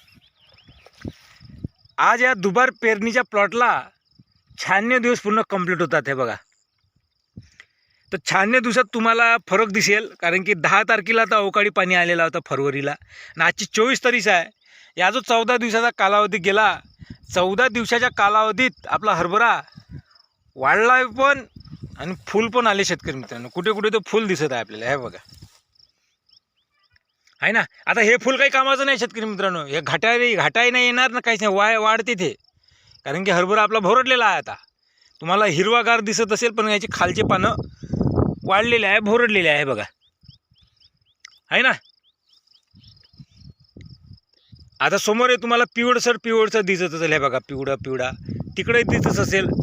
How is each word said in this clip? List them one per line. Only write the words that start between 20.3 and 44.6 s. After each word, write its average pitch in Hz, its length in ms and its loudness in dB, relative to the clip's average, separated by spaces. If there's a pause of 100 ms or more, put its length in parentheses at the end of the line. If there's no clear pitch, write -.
वाढलाय 214 480 4 (140)
पण 269 220 2 (580)
आणि 160 160 -10 (140)
फूल 220 220 0
पण 240 180 0
आले. 196 180 2
शेतकरी 175 260 -4
मित्रांनो, 123 380 -12
कुठे 180 220 -4
कुठे 208 180 -2
तर 214 180 0
फूल 220 200 0
दिसत 151 240 -2
आहे 120 80 -4
आपल्याला. 110 300 -8
हे 123 80 0
बघा, 107 200 -12 (2250)
आहे 175 100 0
ना. 214 120 0 (240)
आता 202 140 0
हे 214 160 4
फूल 262 200 -2
काही 277 120 2
कामाचं 269 360 0
नाही 269 120 0
शेतकरी 220 280 -6
मित्रांनो, 190 400 -4
हे 143 160 -4
घाटा-, 226 540 0
घाटाही 220 360 2
नाही 247 140 2
येणार 247 260 0
ना 247 80 -6
काहीच 226 240 -2
नाही, 202 120 2
वाय-, 214 220 2
वाढते 220 360 0
ते, 175 180 -2 (760)
कारण 160 180 -4
की 196 80 0
हरभरा 185 320 2
आपला 214 160 0
भोरडलेला 240 460 2
आहे. 185 120 2
आता 113 180 -10 (640)
तुम्हाला 190 260 2
हिरवागार 220 540 2
दिसत 208 320 -2
असेल, 233 180 0
पण 214 160 -2
याची 208 240 -2
खालचे 180 380 -2
पानं 196 260 0 (880)
वाढलेले 220 440 2
आहे, 202 120 2
भोरडलेले 214 500 2
आहे. 147 160 2
बघा, 113 180 -4 (1700)
आहे 190 100 2
ना. 254 100 2 (3000)